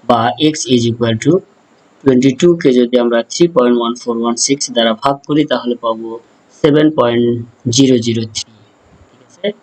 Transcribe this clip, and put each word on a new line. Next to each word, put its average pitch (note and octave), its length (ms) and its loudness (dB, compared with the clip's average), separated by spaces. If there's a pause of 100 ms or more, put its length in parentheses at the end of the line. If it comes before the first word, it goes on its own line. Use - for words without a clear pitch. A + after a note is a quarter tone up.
বা A#2+ 100 2 (340)
X - 20 -6 (180)
is A#2+ 160 2
equal A#2 340 -2
to C#3 80 2 (720)
twenty-two C3 480 4 (100)
কে D3 80 2 (100)
যদি B2 240 0
আমরা A#2+ 160 0 (120)
three E3+ 240 2
point B2 200 4 (100)
one A#2+ 160 -4
four A#2+ 140 -6 (120)
one A#2 100 -4 (100)
six C#3 100 0 (180)
দ্বারা A2+ 180 0 (100)
ভাগ C#3 120 0 (120)
করি, D3+ 240 0
তাহলে A#2+ 320 -4
পাবো A2+ 260 -6 (520)
সেভেন D3+ 260 4 (100)
পয়েন্ট A#2+ 280 2 (520)
জিরো C3 180 4 (100)
জিরো A2+ 180 -2 (120)
থ্রি। - 160 -12 (580)
ঠিক - 180 -20
আছে? F#3+ 200 -10 (160)